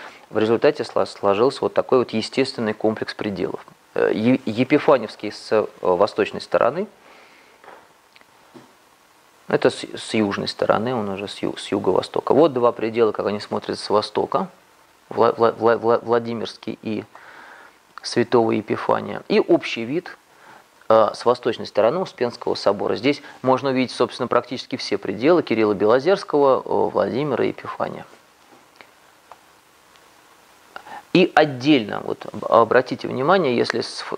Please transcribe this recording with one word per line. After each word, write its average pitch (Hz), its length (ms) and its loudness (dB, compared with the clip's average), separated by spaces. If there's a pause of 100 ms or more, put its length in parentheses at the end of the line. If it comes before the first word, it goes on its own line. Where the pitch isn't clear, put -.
(300)
в 101 80 -6
результате 113 480 2
сло-, - 200 -2
сложился 104 560 0
вот 101 120 -2
такой 127 260 2
вот 117 120 -2
естественный 113 600 -2
комплекс 110 400 -2
пределов. - 520 -6 (280)
Э, 53 200 2
Е-, 117 320 2
Епифаневский 113 880 0
с, - 180 -18
э, 110 140 2 (160)
восточной 98 580 0
стороны, 170 480 0 (2500)
это 127 200 2
с, - 140 -4
с - 300 -10
южной 101 340 0
стороны, 110 480 -2
он 113 140 -4
уже 98 180 -8
с - 120 -16
ю-, - 180 -4
с - 160 -6
юго-востока. - 600 0
Вот 147 200 4
два 120 180 2
предела, 113 400 0
как 101 140 -6
они 104 160 -2
смотрятся - 420 -6
с - 60 -8
востока, 98 580 -2 (600)
Вла-, 113 260 2
Вла-, 113 220 2
Вла-, 113 200 2
Вла-, 110 240 2
Владимирский 113 800 -4
и 107 220 -6 (1000)
Святого 117 500 2
Епифания. 110 760 -2
И 214 140 2
общий - 420 0
вид, 143 340 -8 (720)
э, 110 260 6
с - 120 -14
восточной 117 400 0
стороны 113 340 0
Успенского 120 560 -4
собора. 104 400 0
Здесь 135 260 0 (200)
можно 131 300 2
увидеть, 127 220 -2
собственно, 120 340 -2
практически 123 500 -2
все - 200 -4
пределы 127 460 2
Кирилла 107 300 2
Белозерского, 135 880 2
э, 101 320 -2
Владимира 110 500 0
и 104 60 0
Епифания. - 560 -8 (3000)
И - 240 6
отдельно, 127 680 2
вот, - 260 -6
об-, 101 140 -8
обратите 117 640 2
внимание, 143 440 0
если 117 280 0
с - 180 -12
ф-, - 180 -10